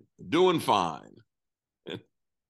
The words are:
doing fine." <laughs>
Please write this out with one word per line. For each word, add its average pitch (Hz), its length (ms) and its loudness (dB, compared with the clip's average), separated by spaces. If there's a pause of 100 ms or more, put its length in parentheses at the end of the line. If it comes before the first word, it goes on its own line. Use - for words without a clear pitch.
(280)
doing 170 320 2
fine." 78 560 -2 (720)
<laughs> - 140 -12 (500)